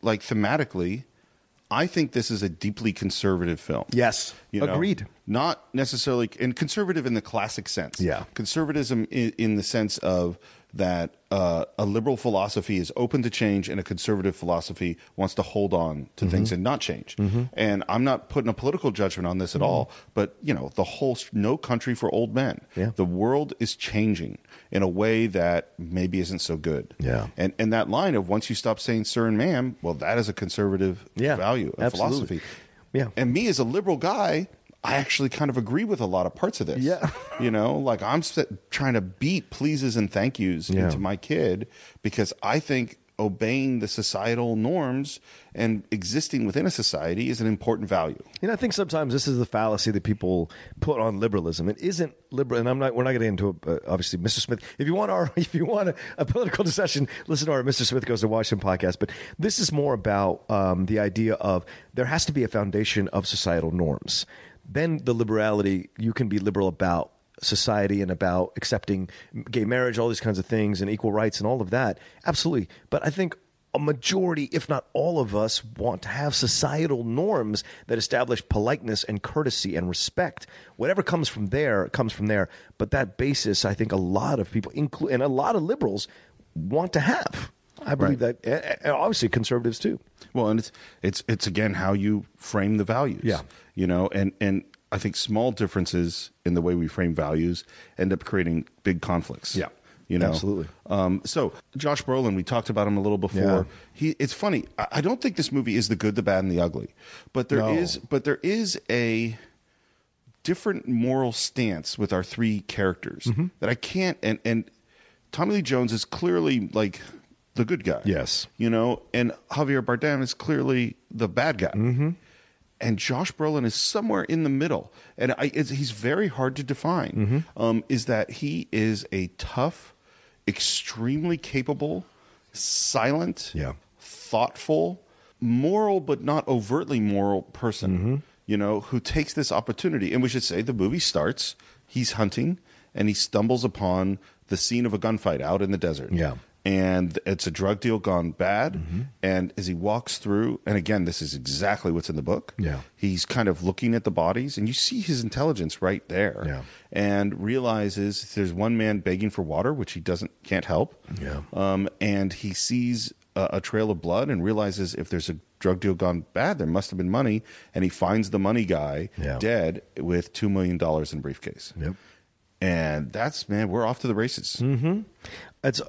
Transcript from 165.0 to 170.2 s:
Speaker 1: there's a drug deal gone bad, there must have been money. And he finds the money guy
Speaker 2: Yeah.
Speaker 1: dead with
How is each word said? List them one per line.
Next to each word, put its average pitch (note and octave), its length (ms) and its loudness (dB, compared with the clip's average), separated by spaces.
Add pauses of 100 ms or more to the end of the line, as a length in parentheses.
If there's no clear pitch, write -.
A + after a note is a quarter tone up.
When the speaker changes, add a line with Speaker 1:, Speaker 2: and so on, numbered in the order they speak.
Speaker 1:
there's E2+ 180 -2
a E2 80 -6 (220)
drug F#2 220 2
deal G2 140 2
gone F2 380 0
bad, D#3 240 0
there G2+ 100 -2
must F2 240 0
have F#2+ 60 -8
been F2+ 140 0
money. A2+ 320 2 (320)
And F#2 100 2
he F2+ 60 2
finds G2 400 2
the G#2 80 2
money G#2+ 260 2
guy D#2 540 -2
Speaker 2:
Yeah. C#2 200 -2
Speaker 1:
dead G2 440 0 (160)
with F2 340 0